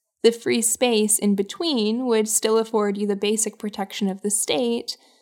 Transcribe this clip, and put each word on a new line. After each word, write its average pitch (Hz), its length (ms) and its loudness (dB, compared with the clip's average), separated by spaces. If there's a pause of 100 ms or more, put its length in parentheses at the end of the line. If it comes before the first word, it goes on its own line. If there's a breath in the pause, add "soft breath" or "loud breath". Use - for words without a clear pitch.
(220)
The 233 100 8
free 233 280 0
space 220 580 2
in 202 160 2
between 226 720 -2
would 220 240 2
still 220 300 2
afford 208 400 0
you 208 80 -2
the 202 100 0
basic 208 400 -2
protection 208 500 -6
of 190 140 -2
the 208 100 -2
state, 240 680 -2 (240 soft breath)